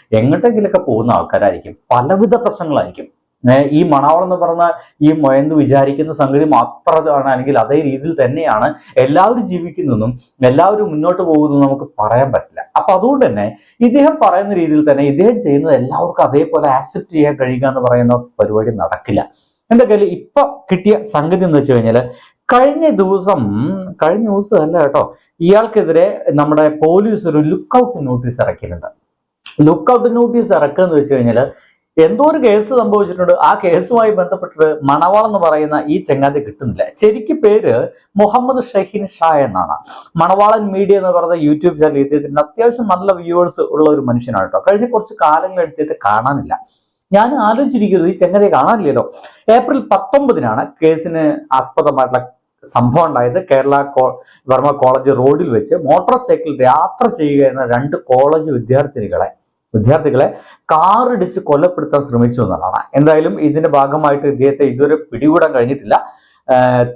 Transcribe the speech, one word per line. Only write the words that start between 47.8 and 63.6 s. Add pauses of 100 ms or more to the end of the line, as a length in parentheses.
ഈ
ചങ്ങാതിയെ
കാണാനില്ലല്ലോ. (440)
ഏപ്രിൽ
പത്തൊമ്പതിനാണ് (160)
കേസിന്
ആസ്പദമായിട്ടുള്ള (420)
സംഭവം
ഉണ്ടായത്.
കേരള
കോ-, (320)
വർമ്മ
കോളേജ്
റോഡിൽ
വെച്ച്
മോട്ടോർ
സൈക്കിൾ
യാത്ര
ചെയ്യുക
എന്ന (120)
രണ്ട്
കോളേജ്
വിദ്യാർത്ഥിനികളെ, (420)
വിദ്യാർത്ഥികളെ (200)
കാറിടിച്ച്
കൊലപ്പെടുത്താൻ
ശ്രമിച്ചു
എന്നുള്ളതാണ്. (120)
എന്തായാലും
ഇതിന്റെ